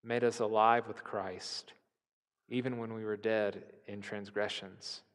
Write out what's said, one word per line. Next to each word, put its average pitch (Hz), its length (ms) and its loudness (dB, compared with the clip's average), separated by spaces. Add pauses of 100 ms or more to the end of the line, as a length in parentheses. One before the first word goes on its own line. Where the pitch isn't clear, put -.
made 117 180 0
us 117 160 4
alive 113 480 6
with 110 160 -10
Christ, - 720 -6 (720)
even 123 320 -2
when 113 160 -6
we 110 100 -6
were 107 120 -2
dead 104 720 0
in 101 120 -8
transgressions. 101 1000 -6 (120)